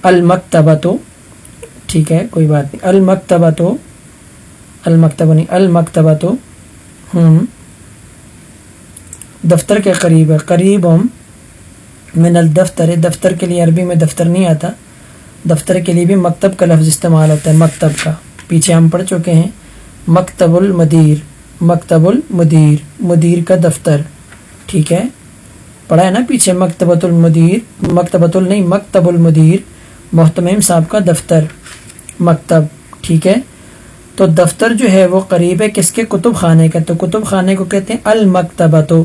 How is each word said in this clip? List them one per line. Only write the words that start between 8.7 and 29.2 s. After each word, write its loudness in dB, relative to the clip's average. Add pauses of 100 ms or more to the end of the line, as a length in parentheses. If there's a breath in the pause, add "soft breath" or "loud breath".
دفتر 0
کے 0
قریب 2
ہے۔ 2
قریب 0 (1300)
من 2
الدفتر، 0
دفتر -2
کے -6
لیے -2
عربی 0
میں -4
دفتر 0
نہیں 0
آتا، -2 (840 loud breath)
دفتر -2
کے -4
لیے 0
بھی 2
مکتب -2
کا 0
لفظ 2
استعمال 0
ہوتا -2
ہے، 4
مکتب 2 (140)
کا۔ -4 (360)
پیچھے 0
ہم 4
پڑھ -4
چکے -4
ہیں، 2 (600 loud breath)
مکتب 0
المدیر، 2 (460)
مکتب 0
المدیر، 2 (240)
مدیر 0
کا 2
دفتر، -2 (640)
ٹھیک -2
ہے، -2 (840)
پڑھا 2
ہے 0
نا 0
پیچھے، -2
مکتبۃ 0
المدیر، 2 (240)
مکتبۃ 0
ال-، 0
نہیں، 0
مکتب 0
المدیر، 4 (560 loud breath)